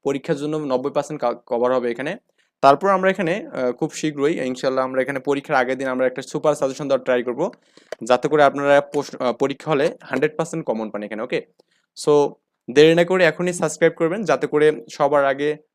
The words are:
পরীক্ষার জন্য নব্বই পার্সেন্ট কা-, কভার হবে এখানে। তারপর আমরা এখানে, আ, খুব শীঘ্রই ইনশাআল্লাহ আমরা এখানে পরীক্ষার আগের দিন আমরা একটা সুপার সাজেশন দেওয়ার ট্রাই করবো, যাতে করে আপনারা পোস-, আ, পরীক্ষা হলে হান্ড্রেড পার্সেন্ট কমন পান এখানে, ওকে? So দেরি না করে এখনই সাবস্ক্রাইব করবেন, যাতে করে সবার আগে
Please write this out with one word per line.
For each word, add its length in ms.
পরীক্ষার 320
জন্য 200
নব্বই 340
পার্সেন্ট 300
কা-, 260
কভার 280
হবে 160
এখানে। 260
তারপর 280
আমরা 220
এখানে, 360
আ, 260
খুব 180
শীঘ্রই 560
ইনশাআল্লাহ 380
আমরা 180
এখানে 180
পরীক্ষার 360
আগের 220
দিন 100
আমরা 180
একটা 160
সুপার 320
সাজেশন 340
দেওয়ার 160
ট্রাই 180
করবো, 280
যাতে 260
করে 140
আপনারা 380
পোস-, 420
আ, 100
পরীক্ষা 380
হলে 320
হান্ড্রেড 340
পার্সেন্ট 300
কমন 240
পান 120
এখানে, 200
ওকে? 240
So 260
দেরি 240
না 100
করে 200
এখনই 280
সাবস্ক্রাইব 440
করবেন, 260
যাতে 240
করে 440
সবার 340
আগে 320